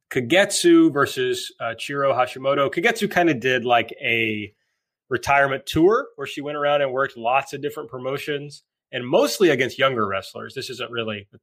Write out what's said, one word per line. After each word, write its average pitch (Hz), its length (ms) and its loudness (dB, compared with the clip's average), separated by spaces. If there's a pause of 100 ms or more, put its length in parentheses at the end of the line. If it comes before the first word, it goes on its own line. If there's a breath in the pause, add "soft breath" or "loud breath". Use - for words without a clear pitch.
(100)
Kagetsu 165 840 4
versus, 127 680 -2
uh, 117 180 -6
Chiro 139 380 -2
Hashimoto. 135 560 0
Kagetsu 214 400 0
kinda 170 220 2
did, 127 320 -2
like, 117 260 2 (120)
a 113 520 -2 (560)
retirement 135 560 2
tour 208 500 2
where 139 100 -8
she - 140 -10
went 147 160 -8
around 143 240 2
and 131 120 -2
worked 135 240 -2
lots 123 360 0
of 143 80 -8
different 147 300 -8
promotions, 139 720 -8 (280)
and 123 160 -8
mostly 196 440 2
against 127 280 0
younger 127 280 0
wrestlers. 110 480 -8
This 131 160 -10
isn't 120 200 -10
really, 110 380 -8 (140)